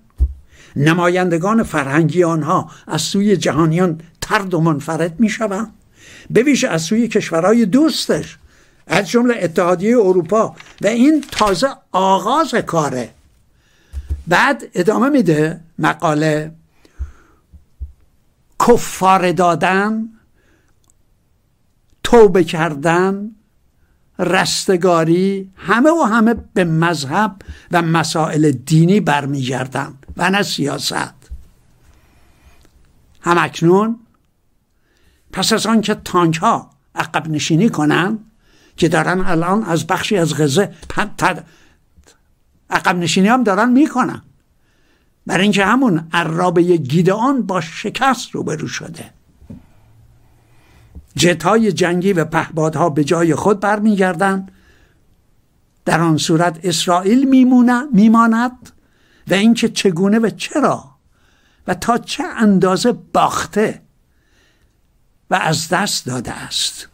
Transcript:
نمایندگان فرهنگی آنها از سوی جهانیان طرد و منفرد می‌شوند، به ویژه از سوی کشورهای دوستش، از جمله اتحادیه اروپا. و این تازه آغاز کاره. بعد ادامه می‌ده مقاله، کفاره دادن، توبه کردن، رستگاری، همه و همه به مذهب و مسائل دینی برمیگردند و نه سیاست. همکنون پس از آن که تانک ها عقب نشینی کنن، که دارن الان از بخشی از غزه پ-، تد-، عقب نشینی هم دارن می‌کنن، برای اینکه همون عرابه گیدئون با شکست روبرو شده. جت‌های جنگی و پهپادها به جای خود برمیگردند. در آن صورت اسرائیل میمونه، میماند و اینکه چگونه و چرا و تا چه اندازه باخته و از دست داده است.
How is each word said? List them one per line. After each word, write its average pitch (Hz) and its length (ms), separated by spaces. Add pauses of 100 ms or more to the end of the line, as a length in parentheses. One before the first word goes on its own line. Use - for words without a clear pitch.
(760)
نمایندگان 180 840
فرهنگی 156 640
آنها 165 460 (160)
از 156 160
سوی 202 340
جهانیان 165 640 (200)
طرد 190 340
و 160 60
منفرد 160 600
می‌شوند، 214 540 (560)
به 180 120
ویژه 254 260
از 165 140
سوی 220 260
کشورهای 202 580
دوستش، 185 720 (480)
از 175 220
جمله 240 300
اتحادیه 180 600
اروپا. 185 580 (260)
و 180 40
این 247 440
تازه 202 380 (240)
آغاز 190 600
کاره. 139 600 (1120)
بعد 233 360 (120)
ادامه 208 340
می‌ده 165 520 (180)
مقاله، 156 720 (2250)
کفاره 190 640
دادن، 185 760 (1900)
توبه 196 420
کردن، 170 840 (880)
رستگاری، 180 1400
همه 240 340
و 330 120
همه 226 320
به 190 300
مذهب 165 800 (280)
و 170 120
مسائل 160 680
دینی 160 500
برمیگردند 139 1080 (100)
و 180 140
نه 202 120
سیاست. - 720 (2000)
همکنون 175 800 (1300)
پس - 200
از 208 140
آن 220 140
که 208 140
تانک 175 420
ها 170 340 (240)
عقب 160 340
نشینی 160 400
کنن، 160 500 (580)
که 170 120
دارن 165 320
الان 180 420
از 165 240
بخشی 185 300
از 160 180
غزه 151 400 (160)
پ-، 208 180 (100)
تد-، 180 260 (1300)
عقب 180 260
نشینی 180 320
هم 254 160
دارن 208 280
می‌کنن، 254 500 (1040)
برای 170 160
اینکه 202 220
همون 196 480
عرابه 170 640
گیدئون 185 640
با 185 180
شکست 240 720
روبرو - 380
شده. - 420 (2000)
جت‌های 180 560
جنگی 175 400
و 165 120
پهپادها 156 640
به 147 140
جای 165 300
خود 196 260
برمیگردند. 190 920 (1300)
در 165 160
آن 160 180
صورت 170 440
اسرائیل 190 640
میمونه، 247 540 (100)
میماند 226 800 (580)
و 175 60
اینکه 226 340
چگونه 196 500
و 226 120
چرا 208 540 (840)
و 185 80
تا 233 240
چه - 260
اندازه 208 680
باخته 170 920 (1500)
و 185 40
از 165 340
دست 185 380
داده 127 260
است. - 600